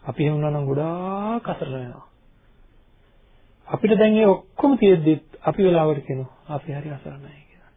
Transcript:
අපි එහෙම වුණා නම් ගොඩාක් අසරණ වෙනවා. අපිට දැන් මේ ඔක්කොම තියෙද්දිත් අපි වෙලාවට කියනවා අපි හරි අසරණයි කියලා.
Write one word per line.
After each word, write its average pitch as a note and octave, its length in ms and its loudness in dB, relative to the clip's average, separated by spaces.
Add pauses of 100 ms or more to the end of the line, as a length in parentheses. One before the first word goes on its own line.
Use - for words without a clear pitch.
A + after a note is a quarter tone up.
අපි C3 160 -8
එහෙම D3+ 140 0
වුණා D3+ 180 -2
නම් D3 140 -4
ගොඩාක් F#3 800 -4
අසරණ D#3 280 -8
වෙනවා. B2+ 320 -14 (1600)
අපිට G3+ 260 0
දැන් G#3+ 200 4
මේ A3 140 4
ඔක්කොම G3 460 0
තියෙද්දිත් E3 520 4 (140)
අපි D#3+ 220 -2
වෙලාවට D#3 440 2
කියනවා C3 260 -8 (200)
අපි D3 180 -10
හරි C#3+ 200 -10
අසරණයි C#3+ 520 -16
කියලා. - 340 -20